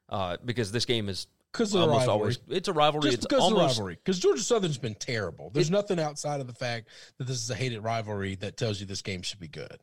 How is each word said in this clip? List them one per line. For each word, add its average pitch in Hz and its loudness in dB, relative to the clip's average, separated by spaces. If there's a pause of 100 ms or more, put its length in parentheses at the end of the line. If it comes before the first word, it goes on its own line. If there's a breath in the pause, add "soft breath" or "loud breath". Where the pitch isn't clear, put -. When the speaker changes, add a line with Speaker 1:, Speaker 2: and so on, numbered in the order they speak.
Speaker 1:
uh, 92 -4
because 110 -2
this 113 0
game 110 0
is 92 -6 (260)
Speaker 2:
'Cause 208 0
of 185 6
the 165 6
Speaker 1:
almost 135 4
Speaker 2:
rivalry. 104 4
Speaker 1:
always, 104 0 (100)
it's 175 -2
a 196 -2
rivalry. 151 4 (100)
Speaker 2:
Just - 2
Speaker 1:
It's - -4
Speaker 2:
because 262 4
of 220 8
the 220 4
Speaker 1:
almost 131 4
Speaker 2:
rivalry. 92 -4
'Cause 185 0
Georgia 294 4
Southern's 185 2
been 107 -6
terrible. 87 -6
There's 147 2
Speaker 1:
It 170 2
Speaker 2:
nothing 202 2
outside 147 -4
of 127 -8
the 123 -14
fact 117 -6 (300 loud breath)
that 127 -6
this 131 -2
is 113 -6
a 120 -2
hated 120 -4
rivalry 104 -2
that 95 -8
tells 104 0
you 101 -8
this 95 -8
game 92 -6
should - -8
be 82 -14
good. 76 -12